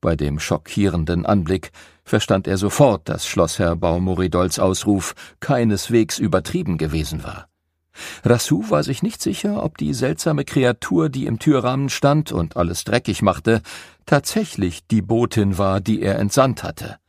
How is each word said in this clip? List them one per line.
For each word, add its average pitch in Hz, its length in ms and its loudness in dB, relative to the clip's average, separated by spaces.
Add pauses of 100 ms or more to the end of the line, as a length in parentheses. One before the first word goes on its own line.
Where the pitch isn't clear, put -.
Bei 85 140 0
dem 73 240 -2
schockierenden 85 840 -2
Anblick 92 480 0 (320)
verstand 98 440 0
er 95 100 0
sofort, 104 500 2
dass - 200 -6
Schlossherr 85 480 2
Baumoridols 90 840 0
Ausruf 95 560 0 (260)
keineswegs 117 800 2
übertrieben 95 640 -2
gewesen 78 440 -4
war. - 240 -14 (800)
Rassou 170 460 2
war 151 100 2
sich 135 220 -4
nicht 220 180 -6
sicher, 202 420 -4
ob 156 140 -6
die 147 160 -2
seltsame 143 520 -2
Kreatur, 135 640 0
die 135 180 -4
im 113 100 -2
Türrahmen 135 520 2
stand 151 420 2
und 82 260 -2
alles 87 280 -2
dreckig 104 360 0
machte, 107 400 2 (460)
tatsächlich 143 800 -2
die 107 160 2
Botin 104 560 2
war, 98 200 2
die 104 220 0
er 98 160 0
entsandt 127 460 2
hatte. - 340 -12 (120)